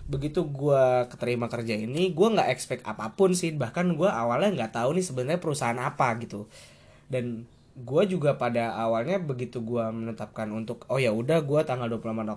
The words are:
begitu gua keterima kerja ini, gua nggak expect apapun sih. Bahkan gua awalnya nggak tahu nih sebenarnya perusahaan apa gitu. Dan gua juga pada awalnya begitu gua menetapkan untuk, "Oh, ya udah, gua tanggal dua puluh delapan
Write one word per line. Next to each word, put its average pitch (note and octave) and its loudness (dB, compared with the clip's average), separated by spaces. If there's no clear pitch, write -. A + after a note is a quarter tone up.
begitu D3 -2
gua C3+ 4
keterima A#2 -2
kerja A#2 -2
ini, C#3+ 0
gua G3 4
nggak F3+ 2
expect - -6
apapun A2 2
sih. F3+ 0
Bahkan D#3 0
gua F3+ 4
awalnya B2 2
nggak A#2 -2
tahu B2+ 2
nih F#3 2
sebenarnya D3+ -2
perusahaan C#3+ 0
apa C#3+ 0
gitu. G#2 -10
Dan A#2 -6
gua C3 0
juga D3 2
pada A#2 0
awalnya A2+ 0
begitu B2+ -6
gua A2+ -2
menetapkan A2 -6
untuk, A2 -8
"Oh, C3 0
ya A#2+ 4
udah, C3 2
gua D3 2
tanggal B2 -2
dua A#2 -4
puluh A2 -6
delapan A2 -4